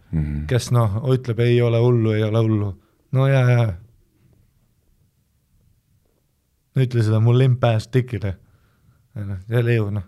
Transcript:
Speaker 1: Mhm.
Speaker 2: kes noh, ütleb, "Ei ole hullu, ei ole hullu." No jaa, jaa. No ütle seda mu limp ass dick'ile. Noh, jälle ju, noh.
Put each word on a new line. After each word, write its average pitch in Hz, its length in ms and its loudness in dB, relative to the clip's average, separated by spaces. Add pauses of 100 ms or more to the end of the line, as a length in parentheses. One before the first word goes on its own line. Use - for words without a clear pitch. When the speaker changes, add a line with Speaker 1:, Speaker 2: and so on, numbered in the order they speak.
Speaker 1:
Mhm. 73 380 -4
Speaker 2:
kes 127 240 -2
noh, 113 340 0
ütleb, 127 360 -2
"Ei 120 200 2
ole 117 180 2
hullu, 117 340 2
ei 107 100 0
ole 107 160 0
hullu." 110 300 0 (440)
No 131 140 2
jaa, 135 200 2
jaa. 120 260 2 (3000)
No 135 60 2
ütle 123 200 0
seda 110 180 0
mu 117 120 4
limp 123 320 2
ass 110 240 0
dick'ile. 101 460 -4 (800)
Noh, 101 300 -10
jälle 117 300 -2
ju, 110 140 0
noh. 101 200 -6